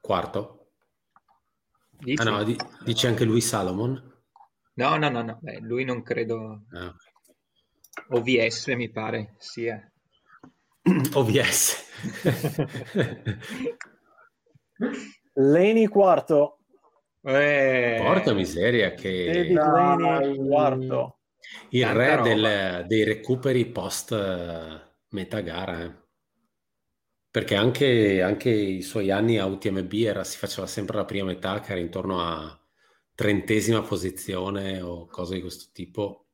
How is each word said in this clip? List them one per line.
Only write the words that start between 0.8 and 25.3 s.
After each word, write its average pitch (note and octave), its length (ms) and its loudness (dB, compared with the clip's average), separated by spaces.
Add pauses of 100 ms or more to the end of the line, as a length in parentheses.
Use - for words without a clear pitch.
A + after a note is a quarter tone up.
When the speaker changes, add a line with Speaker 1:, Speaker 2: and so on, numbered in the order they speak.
Speaker 2:
Dici? C3 300 -4
Speaker 1:
Ah, A2 80 2
no, G#2 140 0
di-, A#2 140 -2 (260)
dice A#2+ 240 0
anche A#2 160 2
lui A2 160 4
Salomon? A2 720 -2 (640)
Speaker 2:
No, C#3+ 220 0
no, D3+ 120 0
no, A#2+ 120 -4
no. A2+ 200 -8
Beh, B2+ 200 -14
lui A#2+ 240 -4
non B2 180 -6
credo. A2 680 -6
Speaker 1:
Ah, F2 160 -10
ok. F2+ 240 -20 (960)
Speaker 2:
O A#2+ 120 0
V A#2 260 2
S, - 200 -6
mi A#2+ 240 -4
pare, A2 460 -8
sia. A2+ 420 -8 (1000)
Speaker 1:
<clears throat> D#3+ 320 2
O C#3 100 4
V A#2 160 2
S. - 420 0 (220)
<laughs> D3 1700 -4 (1600)
Speaker 3:
Leni F#3 520 6
quarto. E3+ 720 4 (600)
Speaker 2:
Eh. C3+ 760 4
Speaker 1:
Porca C#3 360 4
miseria, G2 600 2
che F#2 380 -4
Speaker 3:
David E3+ 260 2
Leni D3+ 440 4
Speaker 4:
Dai. C#3 360 0
Speaker 3:
quarto. C3 840 0 (500)
Speaker 1:
il B2 140 2
Speaker 2:
Tanta A2+ 140 2
Speaker 1:
re C3+ 180 4
Speaker 2:
roba. A#2+ 120 2
Speaker 1:
del, G2+ 600 2
dei G#2+ 180 4
recuperi B2+ 640 0
post, - 440 -8
eh, E2+ 680 -6 (280)
metà G2+ 300 -6